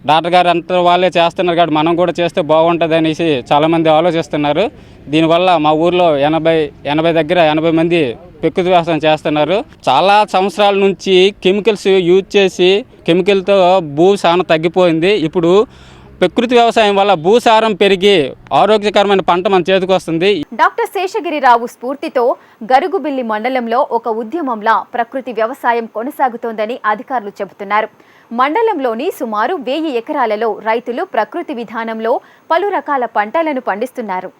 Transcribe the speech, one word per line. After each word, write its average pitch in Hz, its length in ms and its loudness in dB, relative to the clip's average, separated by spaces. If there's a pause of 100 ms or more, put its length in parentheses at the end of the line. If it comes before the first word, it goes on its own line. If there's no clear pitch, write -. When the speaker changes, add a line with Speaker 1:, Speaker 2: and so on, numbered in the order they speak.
Speaker 1:
డాక్టర్ 160 260 2
గారు 180 160 4
అంత 170 240 -2
వాళ్ళే 180 460 2
చేస్తున్నారు 170 380 0
కాబట్టి 165 180 2
మనం 160 220 2
కూడా 175 240 0
చేస్తే 170 220 -2
బాగుంటుంది 160 540 2
అనేసి 156 560 0
చాలామంది 160 360 2
ఆలోచిస్తున్నారు. 160 800 0 (380)
దీనివల్ల 165 480 2
మా 151 140 2
ఊర్లో 170 480 2
ఎనభై, 156 520 0 (160)
ఎనభై 160 260 0
దగ్గర 160 260 0
ఎనభై 160 320 2
మంది 165 460 0 (260)
ప్రకృతి 170 260 -2
వ్యవసాయం 170 360 2
చేస్తున్నారు. 156 600 0 (240)
చాలా 196 440 2
సంవత్సరాల 202 420 0
నుంచి 196 600 2 (100)
కెమికల్స్ 202 420 0
యూజ్ 190 500 2
చేసి 196 480 2 (220)
కెమికల్తో 190 760 2
భూ 165 340 2
చాలా 180 280 0
తగ్గిపోయింది. 170 720 0
ఇప్పుడు 175 540 0 (540)
ప్రకృతి 226 340 0
వ్యవసాయం 226 420 2
వల్ల 196 180 2
భూసారం 220 600 2
పెరిగి 196 580 2 (200)
ఆరోగ్యకరమైన 202 680 2
పంట 180 280 0
మన 190 220 2
చేతికి 190 220 2
వస్తుంది. 170 520 0 (100)
Speaker 2:
డాక్టర్ 339 320 0
శేషగిరిరావు 302 800 0
స్ఫూర్తితో 254 680 -4 (280)
గరుగుబిల్లి 277 580 0
మండలంలో 233 680 -2
ఒక 233 180 -4
ఉద్యమంలా 226 760 -4 (100)
ప్రకృతి 240 380 -6
వ్యవసాయం 233 540 -4
కొనసాగుతోందని 233 1000 -6
అధికారులు 214 420 -6
చెబుతున్నారు. 202 600 -6 (440)
మండలంలోని 285 760 -2
సుమారు 233 440 -4
వెయ్యి 285 420 -6
ఎకరాలలో 226 680 -4
రైతులు 233 400 -4
ప్రకృతి 277 500 -6
విధానంలో 226 680 -6 (300)
పలు 359 180 0
రకాల 285 360 -4
పంటలను 240 560 -4
పండిస్తున్నారు. 202 800 -8